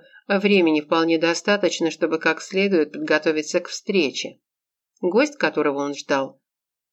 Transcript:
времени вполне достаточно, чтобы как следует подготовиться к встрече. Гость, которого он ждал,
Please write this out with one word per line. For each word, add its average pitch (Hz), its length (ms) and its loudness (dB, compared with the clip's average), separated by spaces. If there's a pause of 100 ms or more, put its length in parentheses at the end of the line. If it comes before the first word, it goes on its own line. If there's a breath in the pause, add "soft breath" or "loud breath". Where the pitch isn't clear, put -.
(280 soft breath)
времени 190 540 2
вполне 165 360 2
достаточно, 170 720 0
чтобы 160 300 -2
как 160 240 -2
следует 190 480 0
подготовиться 156 680 0
к 175 100 -8
встрече. - 680 -4 (640)
Гость, 247 360 0
которого 147 420 -2
он 143 160 -4
ждал, 139 440 -4 (540)